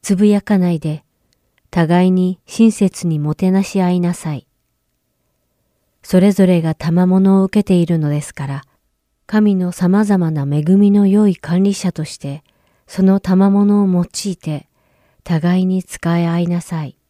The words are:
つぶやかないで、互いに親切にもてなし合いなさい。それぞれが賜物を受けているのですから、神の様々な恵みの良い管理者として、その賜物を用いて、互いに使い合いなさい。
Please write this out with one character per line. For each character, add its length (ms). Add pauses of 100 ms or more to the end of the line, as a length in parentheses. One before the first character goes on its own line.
つ 140
ぶ 100
や 160
か 160
な 140
い 80
で、 240 (680)
互 360
い 40
に 360
親 240
切 340
に 140
も 160
て 160
な 100
し 200
合 100
い 80
な 160
さ 180
い。 140 (1500)
そ 180
れ 120
ぞ 160
れ 160
が 100
賜 320
物 360
を 20
受 160
け 40
て 120
い 100
る 140
の 100
で 120
す 120
か 140
ら、 140 (640)
神 280
の 160
様 320
々 280
な 100
恵 220 (140)
み 120
の 160
良 220
い 80
管 260
理 140
者 160
と 140
し 120
て、 260 (440)
そ 160
の 160
賜 320
物 320
を 40
用 440
い 40
て、 320 (560)
互 380
い 40
に 180
使 360
い 60
合 140
い 80
な 140
さ 240
い。 120 (120)